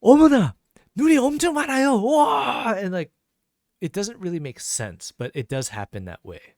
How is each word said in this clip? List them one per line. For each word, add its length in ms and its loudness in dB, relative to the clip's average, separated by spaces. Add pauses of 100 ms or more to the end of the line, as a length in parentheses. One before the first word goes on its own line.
어머나! 540 6 (420)
눈이 220 4
엄청 360 0
많아요! 480 0
와! 760 0
And, 160 -6
like, 200 -6 (680)
it 120 -6
doesn't 260 -8
really 220 -6
make 200 -12
sense, 520 -10
but 220 -10
it 140 -8
does 220 -6
happen 360 -12
that 160 -14
way. 180 -18 (180)